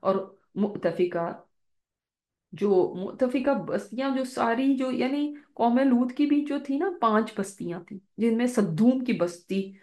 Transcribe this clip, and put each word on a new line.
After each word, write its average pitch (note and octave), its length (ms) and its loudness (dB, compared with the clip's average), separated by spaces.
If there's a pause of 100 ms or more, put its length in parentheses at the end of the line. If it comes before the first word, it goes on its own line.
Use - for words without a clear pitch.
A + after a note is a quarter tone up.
और F#3+ 360 -2 (180)
मुतफिका F3+ 960 -2 (1000)
जो F#3 420 2
मुतफिका B3+ 580 -2
बस्तियां, A3 600 -4
जो C4 100 -2
सारी, B3+ 500 0
जो, C4 160 -2
यानी C#4+ 440 -2 (200)
कौम A#3+ 240 2
लूत B3+ 320 4
की D4 140 0
भी D4 200 4
जो C#4+ 140 -4
थी C#4 200 -2
ना, F#4+ 100 0 (120)
पांच A3 380 2
बस्तियां F3 440 -8
थी, G3 160 -16 (200)
जिनमें A#3 280 2
सद्दूम A3 540 2
की A#3 120 -2
बस्ती F3 480 -2 (220)